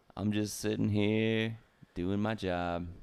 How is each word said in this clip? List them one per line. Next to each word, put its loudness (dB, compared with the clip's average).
I'm 2
just 0
sitting 0
here 2
doing 0
my 0
job. -2